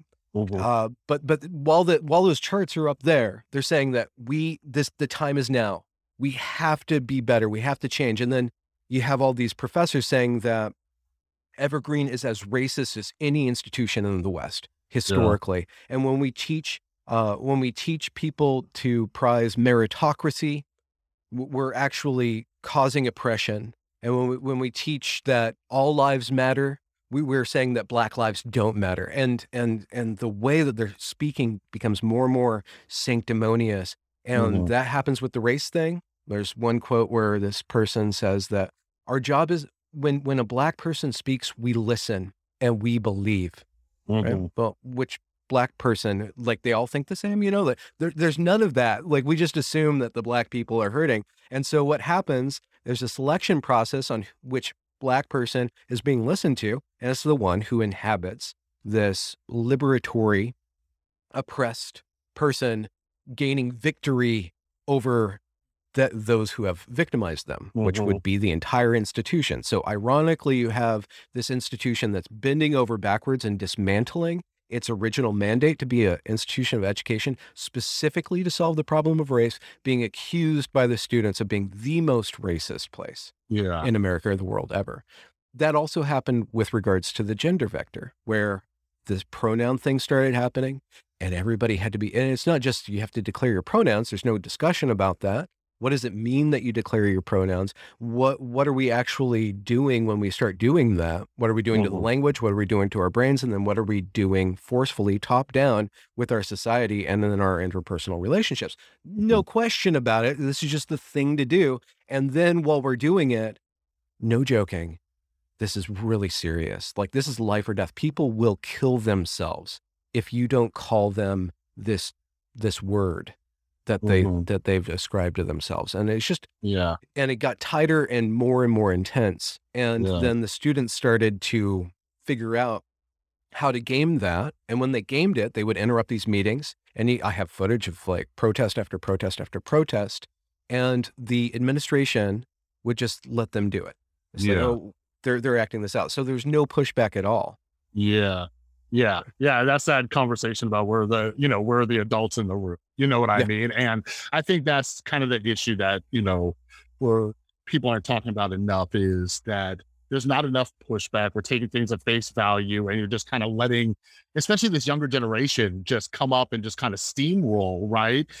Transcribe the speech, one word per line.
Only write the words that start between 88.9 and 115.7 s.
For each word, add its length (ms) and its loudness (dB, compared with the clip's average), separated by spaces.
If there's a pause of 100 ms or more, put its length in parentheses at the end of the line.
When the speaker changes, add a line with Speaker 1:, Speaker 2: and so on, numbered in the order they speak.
Speaker 2:
this 240 -2
pronoun 480 0
thing 220 0
started 340 2
happening 480 -2 (380)
and 120 -2
everybody 440 0
had 160 -2
to 60 -4
be, 160 -4
and 160 2
it's 160 -2
not 140 2
just 280 -2
you 120 -4
have 120 -8
to 100 -4
declare 300 0
your 100 2
pronouns. 480 2
There's 140 -8
no 120 2
discussion 540 0
about 300 2
that. 280 -2 (300)
What 120 -2
does 160 -2
it 80 -6
mean 360 0
that 120 2
you 100 -2
declare 340 0
your 140 2
pronouns? 540 0 (240)
What, 420 0
what 260 0
are 60 2
we 180 2
actually 600 0
doing 540 2
when 140 0
we 100 0
start 260 -2
doing 400 4
that? 300 -2 (100)
What 140 2
are 40 2
we 80 0
doing 200 2
to 80 0
the 60 -4
Speaker 1:
Mm-hmm. 80 -2
Speaker 2:
language? 360 2
What 120 2
are 40 2
we 80 2
doing 260 2
to 80 -4
our 120 2
brains? 320 4
And 100 -2
then 120 -2
what 140 0
are 60 0
we 160 0
doing 560 0
forcefully 640 0
top 340 0
down 380 2 (260)
with 160 -2
our 100 0
society 640 -2
and 160 2
then 180 2
our 180 2
interpersonal 640 -4
relationships? 520 -2 (300)
No 380 2
Speaker 1:
Mm-hmm. 80 -8
Speaker 2:
question 460 2
about 280 2
it. 140 0
This 240 -2
is 80 -2
just 180 -4
the 100 -4
thing 380 0
to 80 0
do. 360 2 (280)
And 240 0
then 300 4
while 180 4
we're 160 0
doing 340 2
it, 280 -2 (600)
no 260 2
joking, 540 0 (600)
this 180 -4